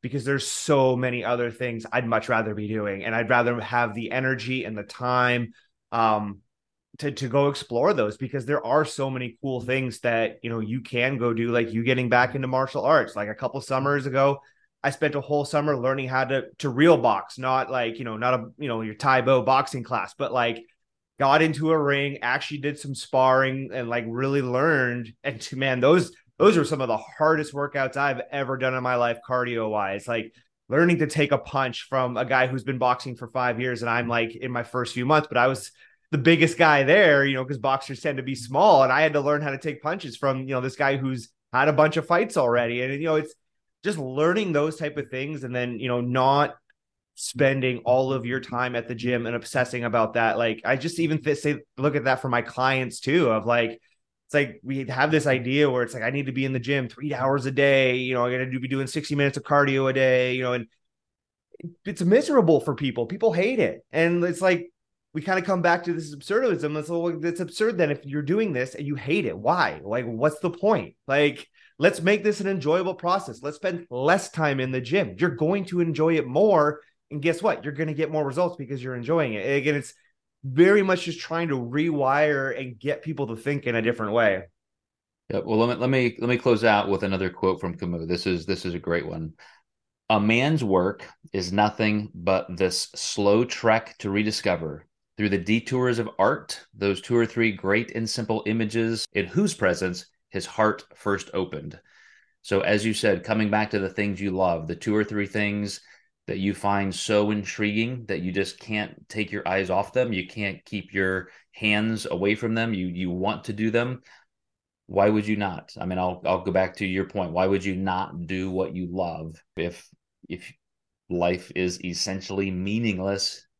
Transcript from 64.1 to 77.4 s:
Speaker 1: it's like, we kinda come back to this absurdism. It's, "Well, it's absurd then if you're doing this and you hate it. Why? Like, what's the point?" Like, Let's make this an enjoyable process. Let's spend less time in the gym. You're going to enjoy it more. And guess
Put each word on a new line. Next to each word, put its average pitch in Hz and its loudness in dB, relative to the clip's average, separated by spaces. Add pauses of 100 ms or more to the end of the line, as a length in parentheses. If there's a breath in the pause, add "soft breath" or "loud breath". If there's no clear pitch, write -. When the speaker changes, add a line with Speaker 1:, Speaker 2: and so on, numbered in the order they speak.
Speaker 1:
it's 175 -4
like, 180 2 (420)
we 151 -6
kinda 185 0
come 180 0
back 175 2
to 170 -2
this 151 -8
absurdism. 175 -2
It's, 151 -6
"Well, 170 -2
it's 170 -2
absurd 190 -2
then 160 2
if 143 -4
you're 139 -6
doing 185 0
this 127 -4
and 147 -10
you 143 -4
hate 151 0
it. 90 -4
Why? 107 0
Like, 113 -4
what's 120 0
the 175 -2
point?" 175 0 (100)
Like, 143 0 (300 soft breath)
Let's 160 2
make 202 2
this 208 0
an 185 -4
enjoyable 180 0
process. 170 -4
Let's 139 -8
spend 175 -4
less 147 2
time 147 0
in 131 -2
the 127 -2
gym. 123 -2
You're 165 2
going 170 0
to 180 -2
enjoy 160 2
it 147 -2
more. 151 4 (300 loud breath)
And 147 -8
guess 165 0